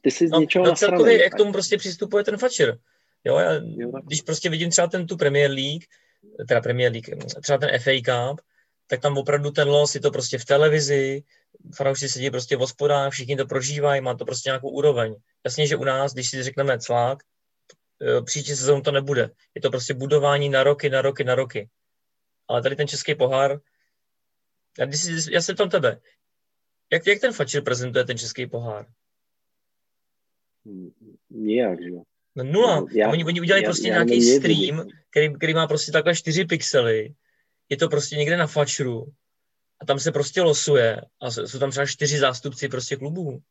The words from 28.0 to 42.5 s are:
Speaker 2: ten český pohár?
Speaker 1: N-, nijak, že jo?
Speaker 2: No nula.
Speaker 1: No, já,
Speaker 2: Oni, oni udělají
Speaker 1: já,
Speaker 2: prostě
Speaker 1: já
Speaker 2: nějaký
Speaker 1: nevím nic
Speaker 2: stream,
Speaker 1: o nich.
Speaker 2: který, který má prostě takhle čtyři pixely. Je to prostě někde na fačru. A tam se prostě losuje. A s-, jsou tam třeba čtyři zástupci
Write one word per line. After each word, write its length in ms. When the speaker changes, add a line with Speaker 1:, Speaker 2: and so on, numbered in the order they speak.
Speaker 2:
ten 140
český 280
pohár? 400
Speaker 1:
N-, 240
nijak, 520
že 60
jo? 140
Speaker 2:
No 80
nula. 360
Speaker 1:
No, 120
já, 180
Speaker 2:
Oni, 140
oni 160
udělají 240
Speaker 1:
já, 40
Speaker 2:
prostě 200
Speaker 1:
já 60
Speaker 2:
nějaký 160
Speaker 1:
nevím 140
nic 140
Speaker 2:
stream, 400
Speaker 1:
o 60
nich. 100
Speaker 2:
který, 240
který 200
má 120
prostě 260
takhle 220
čtyři 300
pixely. 720
Je 80
to 120
prostě 280
někde 200
na 100
fačru. 600
A 40
tam 120
se 140
prostě 300
losuje. 580
A 100
s-, 160
jsou 120
tam 120
třeba 160
čtyři 320
zástupci 500